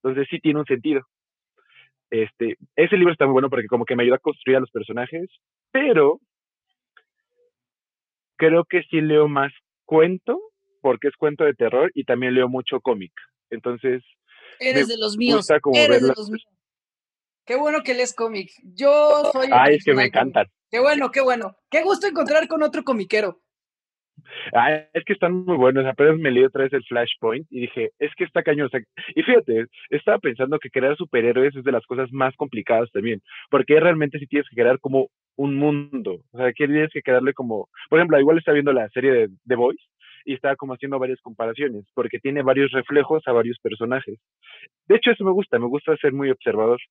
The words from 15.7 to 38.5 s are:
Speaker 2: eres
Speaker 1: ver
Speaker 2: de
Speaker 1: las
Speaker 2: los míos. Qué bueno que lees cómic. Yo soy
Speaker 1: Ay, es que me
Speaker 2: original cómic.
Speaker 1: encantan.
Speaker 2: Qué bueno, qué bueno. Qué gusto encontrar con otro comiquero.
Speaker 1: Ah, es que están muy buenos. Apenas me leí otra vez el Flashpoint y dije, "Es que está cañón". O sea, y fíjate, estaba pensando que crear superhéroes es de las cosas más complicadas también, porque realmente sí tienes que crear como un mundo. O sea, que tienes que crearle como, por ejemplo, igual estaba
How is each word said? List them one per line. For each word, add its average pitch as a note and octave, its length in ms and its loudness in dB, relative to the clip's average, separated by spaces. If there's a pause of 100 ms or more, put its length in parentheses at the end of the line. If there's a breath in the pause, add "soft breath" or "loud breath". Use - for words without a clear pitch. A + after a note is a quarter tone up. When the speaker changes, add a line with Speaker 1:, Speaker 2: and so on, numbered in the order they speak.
Speaker 2:
eres - 20 2
Speaker 1:
ver - 140 4
Speaker 2:
de C3 60 2
Speaker 1:
las - 80 0
Speaker 2:
los G#3+ 140 -12
míos. A3 160 -12 (1000)
Qué A#3+ 120 -4
bueno D4+ 260 0
que C4 120 -4
lees B3 200 -4
cómic. A3 360 -8 (120)
Yo D4 680 2
soy C4 180 -2
Speaker 1:
Ay, C3+ 240 6
es D3 100 -2
que D3 100 4
me C3 100 4
Speaker 2:
original B2+ 80 0
cómic. B2+ 220 0
Speaker 1:
encantan. G#2 120 2 (240)
Speaker 2:
Qué A3+ 100 -4
bueno, C#4+ 300 2
qué C#4 100 -2
bueno. B3 360 -2 (140)
Qué D#4 120 0
gusto G4 240 0
encontrar D#4 400 0
con D#4+ 160 -4
otro D4+ 220 -4
comiquero. G#3 580 -4 (1120 loud breath)
Speaker 1:
Ah, A#2+ 160 2 (220)
es E3 120 -4
que - 80 -4
están F#3 320 -2
muy F3+ 120 -2
buenos. C3 300 4
Apenas D3 320 2
me D3+ 120 -2
leí B2 140 4
otra C3+ 200 0
vez C3+ 80 -4
el C3 120 -4
Flashpoint A#2+ 680 -4
y B2+ 120 -10
dije, A#2 360 -6
"Es D3 180 -6
que F#3 80 -6
está E3+ 180 -4
cañón". D3 240 0
O B2 40 -8
sea, C3 100 -4 (340 loud breath)
y D#3+ 80 0
fíjate, A#2+ 440 2 (240 loud breath)
estaba G#3 280 0
pensando C3+ 400 -4
que C3+ 120 -12
crear C3+ 260 0
superhéroes B2+ 600 0
es B2+ 80 -14
de C3+ 80 0
las A#2 140 -2
cosas B2+ 260 -6
más C3 240 -2
complicadas A#2 560 -2
también, G#2 280 -6 (300 loud breath)
porque C#3+ 300 4
realmente D#3 380 0
sí C#3 80 -12
tienes C#3+ 220 -4
que A#2 120 -8
crear B2 200 4
como C3+ 280 -2 (280)
un C#3 200 -4
mundo. C#3+ 640 -4 (120)
O A#2 60 -18
sea, B2+ 140 0
que D3 140 -2
tienes D3+ 260 0
que D3+ 100 -8
crearle B2+ 320 2
como, A2+ 340 -8 (200 loud breath)
por D#3 100 4
ejemplo, D#3+ 200 4
igual D#3 200 4
estaba D#3+ 160 0